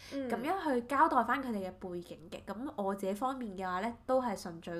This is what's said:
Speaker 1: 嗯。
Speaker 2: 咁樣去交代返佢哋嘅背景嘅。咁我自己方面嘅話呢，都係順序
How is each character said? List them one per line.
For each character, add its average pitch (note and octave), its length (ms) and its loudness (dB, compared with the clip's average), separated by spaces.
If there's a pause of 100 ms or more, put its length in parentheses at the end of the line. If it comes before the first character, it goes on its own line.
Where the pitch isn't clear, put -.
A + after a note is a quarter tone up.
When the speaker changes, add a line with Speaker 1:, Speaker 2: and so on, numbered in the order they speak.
(120)
Speaker 1:
嗯。 C4+ 180 -2
Speaker 2:
咁 A3+ 120 -2
樣 F4+ 220 0
去 B3+ 220 2
交 C#4+ 220 6
代 C4 140 6
返 B3 200 2
佢 C4 80 -4
哋 G3 180 -2
嘅 F#3 40 -8
背 F3+ 280 -6
景 E3+ 180 -12 (120)
嘅。 - 140 -10
咁 G3 120 -6 (200)
我 G3 180 2
自 G3+ 120 -2
己 F#3+ 80 2
方 B3+ 240 0
面 G#3 180 -6
嘅 F#3+ 80 -4
話 F#3 160 0
呢， A#3 140 -2 (120)
都 C4 160 6
係 A3 140 0
順 E3+ 280 -8
序 F3+ 160 -6